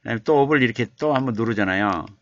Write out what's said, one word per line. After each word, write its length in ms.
그다음에 220
또 180
업을 220
이렇게 220
또 160
한번 200
누르잖아요. 680